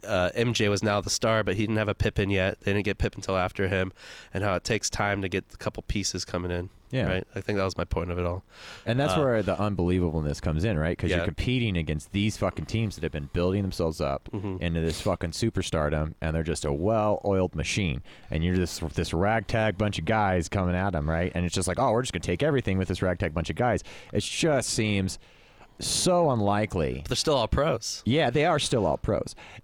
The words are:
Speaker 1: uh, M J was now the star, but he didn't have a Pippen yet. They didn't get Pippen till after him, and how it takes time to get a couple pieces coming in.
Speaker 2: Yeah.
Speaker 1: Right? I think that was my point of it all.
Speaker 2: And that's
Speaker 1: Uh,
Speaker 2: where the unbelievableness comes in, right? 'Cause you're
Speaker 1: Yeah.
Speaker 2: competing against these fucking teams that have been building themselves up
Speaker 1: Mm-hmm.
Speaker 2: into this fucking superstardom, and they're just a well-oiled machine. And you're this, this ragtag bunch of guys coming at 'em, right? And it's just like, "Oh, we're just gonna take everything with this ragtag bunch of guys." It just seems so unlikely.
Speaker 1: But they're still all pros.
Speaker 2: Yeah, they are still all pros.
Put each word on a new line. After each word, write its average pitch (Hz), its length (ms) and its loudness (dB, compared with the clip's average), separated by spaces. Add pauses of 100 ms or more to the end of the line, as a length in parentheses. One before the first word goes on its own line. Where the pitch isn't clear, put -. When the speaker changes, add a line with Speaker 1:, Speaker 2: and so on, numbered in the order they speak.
Speaker 1:
uh, 92 280 2
M 117 200 2
J 107 140 2
was 101 160 2
now 104 160 2
the 98 120 -4
star, 110 320 2
but 95 120 0
he 107 80 0
didn't 107 140 0
have 107 100 0
a 101 80 2
Pippen 104 340 0
yet. 95 320 2
They 98 120 0
didn't 101 120 0
get 101 120 -2
Pippen - 240 -2
till 95 160 0
after 92 300 0
him, 92 260 0 (400)
and 98 100 -2
how 101 120 2
it 90 80 -2
takes - 260 -2
time 101 320 0
to 95 80 -2
get 95 240 -2
a - 40 -18
couple - 260 -8
pieces 92 420 -2
coming 90 260 -4
in. 87 180 -4 (220)
Speaker 2:
Yeah. 127 160 0
Speaker 1:
Right? 92 280 -2
I 101 60 -6
think 104 160 -2
that 95 80 2
was 92 120 -4
my 87 60 -2
point 87 280 -4
of 87 80 -4
it 87 60 0
all. 87 180 -4 (420)
Speaker 2:
And 117 140 0
that's 156 140 2
Speaker 1:
Uh, 180 80 2
Speaker 2:
where 120 220 2
the 92 120 0
unbelievableness 87 840 2
comes 80 240 0
in, 110 120 0
right? 78 200 0
'Cause 90 120 -2
you're 90 100 2
Speaker 1:
Yeah. 85 60 -2
Speaker 2:
competing 113 520 0
against 78 340 -4
these 101 260 2
fucking 90 280 -2
teams 110 300 -2
that 78 80 -8
have 78 80 -2
been 73 200 -6
building 92 320 2
themselves 87 380 -2
up 69 320 -2
Speaker 1:
Mm-hmm. 98 280 -6
Speaker 2:
into 82 200 0
this 80 200 -2
fucking 90 300 -2
superstardom, 78 880 0
and 80 140 0
they're 82 80 0
just 78 220 -2
a 73 80 0
well-oiled 101 840 2
machine. 78 460 -2 (280)
And 80 140 0
you're 90 140 2
this, 90 220 0 (160)
this 85 180 -2
ragtag 107 640 2
bunch 104 220 0
of 80 60 -4
guys 95 440 2
coming 90 260 0
at 95 200 0
'em, 76 140 0
right? 82 260 0
And 87 100 0
it's 85 100 -2
just 92 120 0
like, 90 120 0
"Oh, 127 120 4
we're 113 120 2
just 123 100 -6
gonna 113 80 -4
take 90 220 0
everything 131 340 2
with 95 120 2
this 92 120 -4
ragtag 90 320 0
bunch 82 160 -2
of 80 60 -6
guys." 120 260 2 (320)
It - 100 0
just 147 460 0
seems 101 500 0 (600)
so 175 500 4
unlikely. 101 720 2
Speaker 1:
But - 80 -8
they're 123 80 -2
still 156 180 2
all 113 140 2
pros. - 560 0
Speaker 2:
Yeah, 135 240 4
they 143 160 4
are 160 140 4
still 110 260 2
all 73 120 4
pros. - 380 -2 (280)